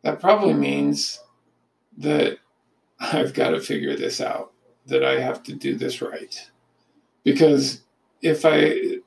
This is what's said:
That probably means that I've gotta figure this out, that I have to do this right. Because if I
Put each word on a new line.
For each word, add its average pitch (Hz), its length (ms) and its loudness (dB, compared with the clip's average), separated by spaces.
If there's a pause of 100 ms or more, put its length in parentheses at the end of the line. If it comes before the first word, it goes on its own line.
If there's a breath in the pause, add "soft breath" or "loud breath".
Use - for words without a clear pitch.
That 156 180 -4
probably 196 340 4
means 143 640 -2 (760)
that 147 400 0 (600)
I've - 360 -2
gotta - 260 0
figure - 340 -4
this - 280 -6
out, - 300 -6 (340)
that 67 180 0
I 67 160 0
have - 240 -6
to - 100 -12
do - 220 -4
this - 240 -6
right. - 500 -12 (760)
Because 139 580 4 (400)
if 160 240 2
I 151 600 2